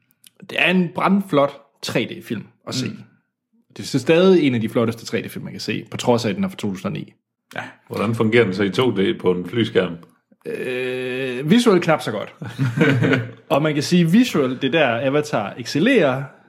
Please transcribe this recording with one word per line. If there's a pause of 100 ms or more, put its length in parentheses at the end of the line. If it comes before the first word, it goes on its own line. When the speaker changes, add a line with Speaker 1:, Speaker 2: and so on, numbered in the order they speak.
(500)
Speaker 1:
det
er
en
brandflot (300)
tre
D-film (240)
at
se.
Speaker 2:
Mm. (800)
Speaker 1:
Det
er
stadig
en
af
de
flotteste
tre
D-film,
man
kan
se,
på
trods
af,
at
den
er
fra
to
tusind
og
ni. (440)
Speaker 2:
Ja. (260)
Speaker 3:
Hvordan
fungerer
den
så
i
to
D
på
en
flyskærm? (540)
Speaker 1:
Øh,
visuelt
knap
så
godt. (560)
Speaker 3:
<laughs>
Speaker 1:
Og
man
kan
sige,
visuelt,
det
der
Avatar
excellerer. (260)